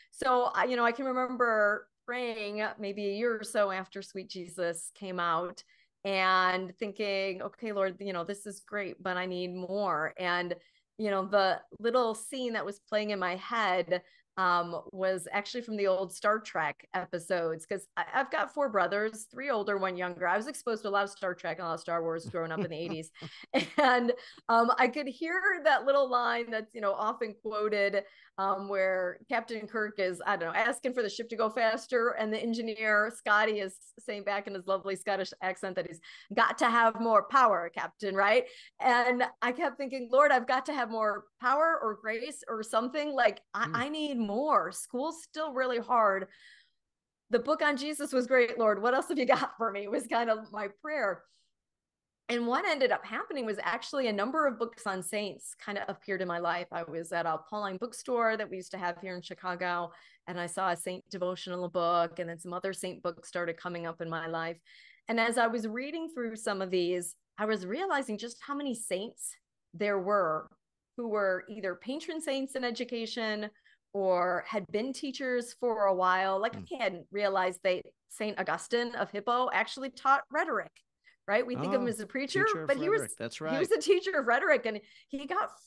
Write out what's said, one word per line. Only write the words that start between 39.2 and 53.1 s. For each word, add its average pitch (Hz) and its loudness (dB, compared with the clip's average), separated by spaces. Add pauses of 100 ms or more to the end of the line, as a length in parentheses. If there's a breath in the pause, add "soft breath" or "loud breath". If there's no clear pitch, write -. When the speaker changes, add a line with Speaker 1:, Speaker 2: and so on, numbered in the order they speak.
Speaker 1:
I 240 2
kept 277 -2
thinking, 262 -6
"Lord, 277 8
I've 247 4
got 262 2
to 294 -4
have 247 -2
more 214 0 (140)
power 302 4
or 220 -2
grace 226 -6
or 220 -4
something. 254 -2
Like, 240 2 (120)
I, 220 -2
Speaker 2:
Hmm. - -6
Speaker 1:
I 247 -2
need 302 -4
more. 214 2
School's 302 -6
still 311 -6
really 254 -2
hard. 202 2 (1040 loud breath)
The 240 4
book 294 2
on 294 4
Jesus 294 -4
was 247 2
great, 247 6
Lord. 214 4
What 240 4
else 277 2
have 320 -2
you 254 2
got 247 4
for 226 0
me?" 202 -6
was - -2
kind 233 2
of 220 -2
my 208 -6 (120)
prayer. 247 -2 (1040)
And 240 0
what 277 2
ended 269 4
up - 0
happening 277 -4